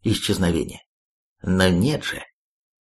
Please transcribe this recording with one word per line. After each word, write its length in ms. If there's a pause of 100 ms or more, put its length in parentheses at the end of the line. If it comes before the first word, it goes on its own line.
исчезновения. 800 (600)
Но 260
нет 360
же. 180 (640)